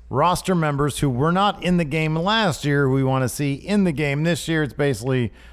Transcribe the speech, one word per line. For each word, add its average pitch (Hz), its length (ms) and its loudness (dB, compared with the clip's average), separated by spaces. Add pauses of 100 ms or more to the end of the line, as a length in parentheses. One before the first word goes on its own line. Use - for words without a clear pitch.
roster 170 460 0
members 147 460 0
who 143 100 2
were 139 220 0
not 196 300 0
in 175 140 2
the 170 80 2
game 156 320 -2
last 196 480 0
year, 143 220 2
who 131 80 2
we 135 100 2
wanna 131 240 2
see 143 260 -2
in 196 300 0
the 175 80 2
game 143 300 -2
this 165 260 0
year. 160 140 0
It's 135 100 -4
basically 127 600 0 (200)